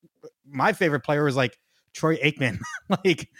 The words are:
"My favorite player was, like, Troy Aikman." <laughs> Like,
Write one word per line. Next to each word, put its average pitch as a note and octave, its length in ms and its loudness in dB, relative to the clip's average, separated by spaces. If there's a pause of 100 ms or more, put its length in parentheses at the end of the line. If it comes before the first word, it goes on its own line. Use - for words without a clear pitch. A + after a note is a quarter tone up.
(460)
"My C#3+ 260 0
favorite D3 280 0
player D3 240 0
was, C3+ 120 2
like, B2+ 220 0 (340)
Troy D#3+ 240 0
Aikman." C3+ 480 0
<laughs> - 40 -12 (360)
Like, - 240 0 (100)